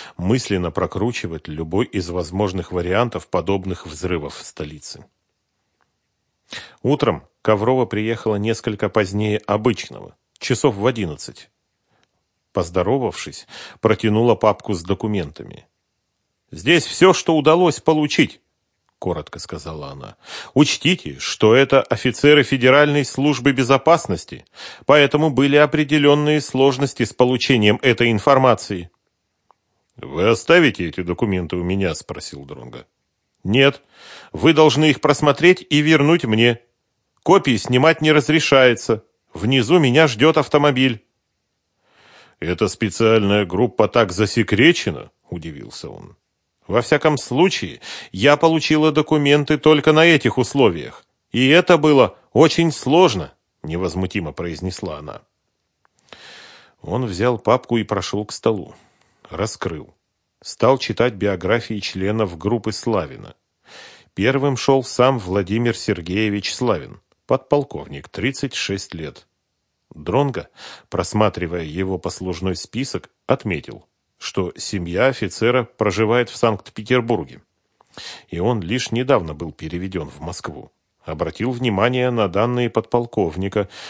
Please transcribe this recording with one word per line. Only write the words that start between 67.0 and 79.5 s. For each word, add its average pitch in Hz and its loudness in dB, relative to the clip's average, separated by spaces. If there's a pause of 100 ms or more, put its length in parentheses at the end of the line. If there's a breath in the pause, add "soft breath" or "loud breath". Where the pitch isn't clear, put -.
подполковник, - -4
тридцать 135 -6
шесть - -6
лет. 156 -12 (680)
Дронго, 113 -2 (400 loud breath)
просматривая 90 -2
его 92 -6
послужной 90 -6
список, - -10 (180)
отметил, 101 -4 (320)
что - -6
семья 87 -4
офицера 120 -2
проживает 110 0
в - -14
Санкт-Петербурге, 110 -2 (840 loud breath)
и 85 -10
он 107 -2
лишь 107 -6
недавно 113 0
был 78 -10